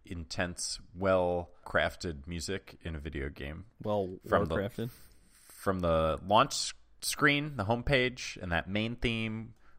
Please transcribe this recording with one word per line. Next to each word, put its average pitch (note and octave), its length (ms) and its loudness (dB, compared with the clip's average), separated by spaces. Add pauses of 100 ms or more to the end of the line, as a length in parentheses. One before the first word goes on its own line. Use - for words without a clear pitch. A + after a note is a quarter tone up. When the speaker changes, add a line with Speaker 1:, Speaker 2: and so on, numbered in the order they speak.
Speaker 1:
intense, F2 760 -6 (180)
well-crafted F2 1300 2
music F2 580 -6
in E2 100 -6
a D#2 40 -8
video C#2+ 300 -6
game. D2 360 -10 (180)
Speaker 2:
Well G2 360 -2 (100)
Speaker 1:
From F#2 180 6
the D#2 100 0
Speaker 2:
Warcrafted. A2 340 -2 (580)
Speaker 1:
from F#2+ 320 -2
the D#2+ 460 4
launch A2 260 6
s-, - 220 -4 (280)
screen, C#3+ 540 2
the G2+ 80 -2
homepage, B2 760 0
and F2+ 120 -4
that E2 160 2
main A2 280 -2
theme A2+ 580 -2 (240)